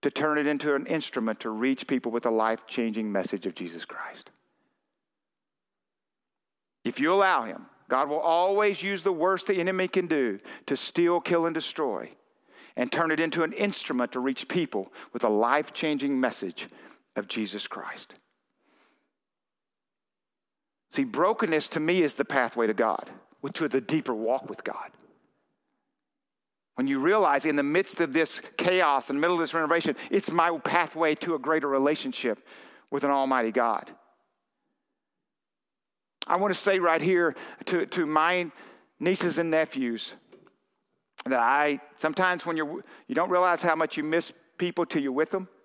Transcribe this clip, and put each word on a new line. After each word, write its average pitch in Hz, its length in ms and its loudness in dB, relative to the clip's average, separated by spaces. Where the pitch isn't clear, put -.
to 143 100 0
turn 151 260 0
it 147 80 2
into 147 300 0
an 139 100 -2
instrument 113 540 -2
to 117 100 -6
reach 123 380 -2
people 123 240 -2
with 117 120 -2
the 120 80 2
life-changing 113 800 0
message 98 360 -4
of 95 100 -6
Jesus 82 300 -10
Christ. - 440 -14
If - 160 -4
you 156 140 2
allow 185 300 4
him, - 240 -10
God 139 220 0
will 151 100 0
always 185 640 2
use 190 200 -4
the 190 100 2
worst 180 340 0
the 196 80 2
enemy 185 320 0
can 180 200 0
do 127 340 0
to 139 100 0
steal, 170 460 2
kill, 170 240 2
and 170 80 0
destroy 143 580 -4
and 123 160 -2
turn 160 200 2
it 156 100 2
into 165 220 0
an 160 100 -2
instrument 151 580 -2
to 127 80 -4
reach 131 300 -4
people 131 420 -2
with 117 100 -6
a 117 60 4
life-changing 139 920 0
message 113 480 -4
of 104 140 -8
Jesus 104 360 -6
Christ. - 500 -12
See, 135 140 0
brokenness 160 640 0
to - 100 -2
me 170 220 2
is 151 140 2
the 139 100 0
pathway 120 420 0
to 107 60 2
God, 107 360 0
to 156 160 -2
the 135 100 2
deeper 131 340 -2
walk 113 360 -2
with - 160 -10
God. - 260 -8
When 131 120 0
you 139 100 0
realize 151 480 4
in 151 100 2
the 143 80 2
midst 165 380 0
of 147 120 0
this 160 280 0
chaos, 165 540 2
in 139 60 -2
the 143 40 0
middle 175 140 2
of 165 60 0
this 156 120 -4
renovation, 165 420 2
it's - 220 0
my 170 260 2
pathway 160 580 0
to 165 200 -2
a 143 40 -2
greater 156 280 0
relationship 135 720 0
with 139 140 -4
an 143 80 2
almighty 135 400 2
God. 117 400 0
I 165 120 2
want 196 140 2
to 180 80 -2
say 190 200 2
right 165 220 2
here 175 340 2
to, 175 200 0
to 170 220 -2
my 165 420 0
nieces 175 380 0
and 165 140 0
nephews 135 640 -2
that 127 140 0
I, 139 400 2
sometimes 175 480 0
when 165 140 -2
you're, 156 260 -4
you - 60 -6
don't 170 160 0
realize 180 320 4
how 170 140 2
much 160 200 -2
you 151 80 -4
miss 160 300 -2
people 175 280 -2
till 151 180 -2
you're 139 80 -2
with 147 180 0
them. 190 180 -4